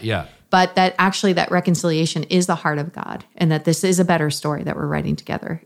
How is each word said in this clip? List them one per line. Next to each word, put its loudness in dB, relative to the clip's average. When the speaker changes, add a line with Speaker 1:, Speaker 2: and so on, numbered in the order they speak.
Speaker 1:
yeah. -2
Speaker 2:
But 4
that 4
actually 2
that 0
reconciliation 0
is 2
the 0
heart -2
of -6
God, -10
and 2
that 0
this 2
is 2
a 4
better 2
story -4
that -6
we're -6
writing -2
together. -8